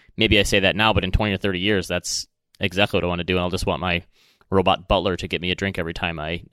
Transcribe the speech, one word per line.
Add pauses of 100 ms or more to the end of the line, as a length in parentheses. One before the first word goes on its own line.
(160)
maybe
I
say
that
now,
but
in
twenty
or
thirty
years,
that's (340)
exactly
what
I
wanna
do,
and
I'll
just
want
my (460)
robot
butler
to
get
me
a
drink
every
time
I, (120)